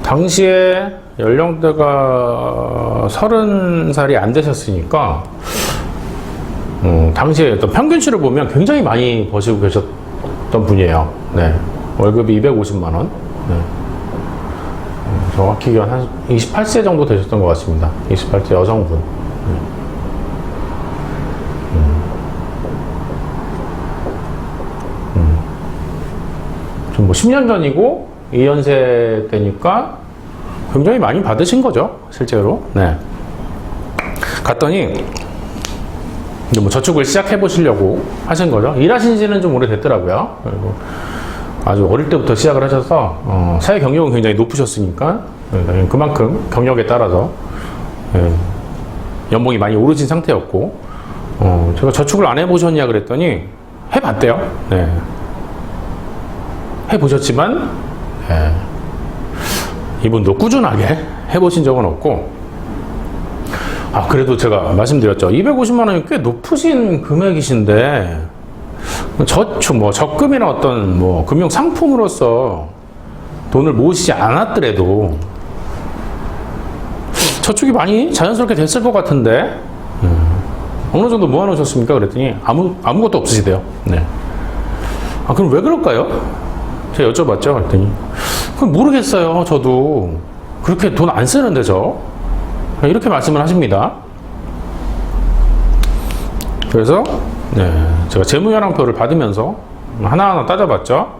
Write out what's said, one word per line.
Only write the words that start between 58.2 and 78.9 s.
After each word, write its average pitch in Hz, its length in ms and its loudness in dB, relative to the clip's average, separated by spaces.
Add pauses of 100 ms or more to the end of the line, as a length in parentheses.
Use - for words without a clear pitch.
예, 80 200 2 (1600)
이분도 104 280 4
꾸준하게 160 600 2 (360)
해보신 175 300 2
적은 127 220 2
없고, - 440 -2 (1600)
아, 92 160 0
그래도 127 300 2
제가 98 360 2
말씀드렸죠. 104 580 4
이백오십만 233 560 4
원이 170 180 0
꽤 294 140 -2
높으신 214 800 0
금액이신데, 120 1300 2 (1000)
저축, - 520 0
뭐, 104 140 4
적금이나 254 580 2
어떤, 113 480 0
뭐, 90 280 2
금융 160 240 2
상품으로서 143 1200 2 (800)
돈을 143 220 4
모으시지 139 400 2
않았더라도 104 1040 2 (2250)
저축이 262 320 2
많이 226 400 2
자연스럽게 220 420 2
됐을 156 280 0
것 233 100 2